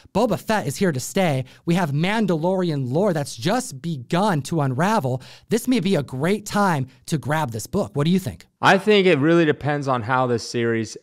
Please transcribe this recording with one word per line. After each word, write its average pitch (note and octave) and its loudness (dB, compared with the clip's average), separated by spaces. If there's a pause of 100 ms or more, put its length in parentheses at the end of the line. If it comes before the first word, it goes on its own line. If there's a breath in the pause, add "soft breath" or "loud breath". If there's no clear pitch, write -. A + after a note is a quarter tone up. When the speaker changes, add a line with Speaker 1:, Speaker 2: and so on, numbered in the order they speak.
(120)
Speaker 1:
Boba G3+ 0
Fett G#3 -2
is C#3 -6
here F#3 0
to B2+ -4
stay. D3 -2 (200 loud breath)
We E3+ 0
have E3+ 0
Mandalorian F3 0
lore F#3 2
that's D3 -4
just D#3 -4
begun E3 -2
to E3 -2
unravel. C#3 0 (260 loud breath)
This A#3+ -2
may B3+ 2
be F#3+ 0
a C#3+ 0
great E3+ -2
time F#3 0 (180 soft breath)
to E3 -2
grab C#3 -2
this A2 -8
book. E3+ -4
What C#3+ 0
do E3 2
you F#3 4
think? - -6 (180)
Speaker 2:
I F3+ 6
think G3 4
it D#3+ 6
really E3 4
depends D3 -2
on B2 0
how B2+ 0
this A#2 -2
series A#2 -2